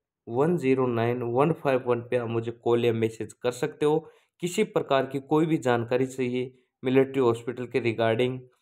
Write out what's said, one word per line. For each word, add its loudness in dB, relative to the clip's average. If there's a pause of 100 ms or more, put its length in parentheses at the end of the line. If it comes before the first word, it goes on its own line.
(260)
वन 0
ज़ीरो 2
नाइन 0
वन 2
फ़ाइव 0
वन 0
पे -4
आप -2
मुझे -2
कॉल 0
या 2
मैसेज -4
कर -4
सकते -4
हो। 2 (440)
किसी 0
प्रकार 0
की -6
कोई 2
भी 0
जानकारी 0
चाहिए -4 (300)
मिलिट्री 2
हॉस्पिटल 0
के -2
regarding 0 (240)